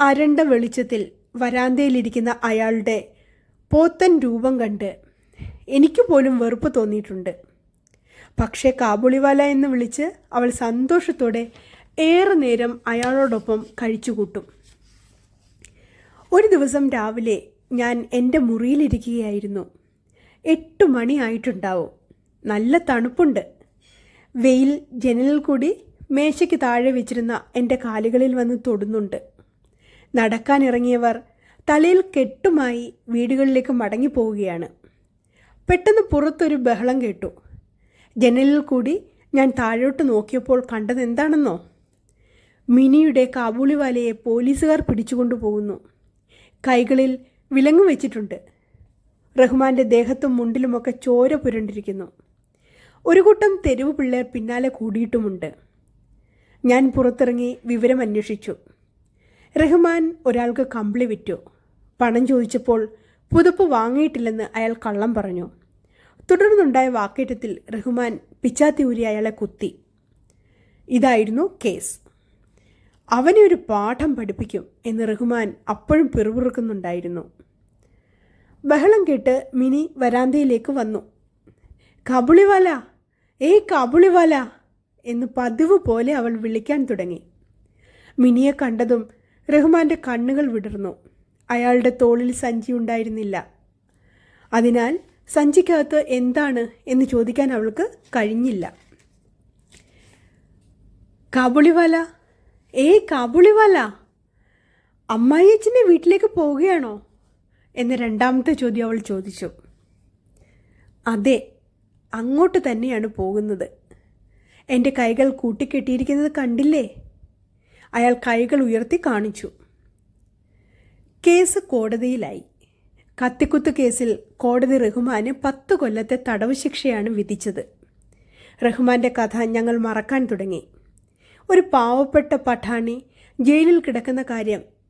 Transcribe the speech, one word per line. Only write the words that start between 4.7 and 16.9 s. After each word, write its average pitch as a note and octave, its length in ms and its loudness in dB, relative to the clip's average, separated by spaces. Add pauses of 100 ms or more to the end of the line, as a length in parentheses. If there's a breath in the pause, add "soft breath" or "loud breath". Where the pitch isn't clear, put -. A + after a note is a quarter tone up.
എനിക്ക് D#4 340 4
പോലും C4+ 380 4
വെറുപ്പ് A#3 360 -2
തോന്നിയിട്ടുണ്ട്. G#3 580 -4 (1040 soft breath)
പക്ഷേ A3+ 340 0
കാബൂളിവാല C4 720 2
എന്ന് C#4+ 240 2
വിളിച്ച് B3 380 -4 (280)
അവൾ B3 160 0
സന്തോഷത്തോടെ B3 920 -2 (580 soft breath)
ഏറെ F4 340 4
നേരം A#3+ 380 0 (160)
അയാളോടൊപ്പം A#3 720 -2 (140)
കഴിച്ചുകൂട്ടും. A3 720 -6 (1900 soft breath)
ഒരു G#4 160 4
ദിവസം C#4 420 2
രാവിലെ A3+ 480 -4 (360)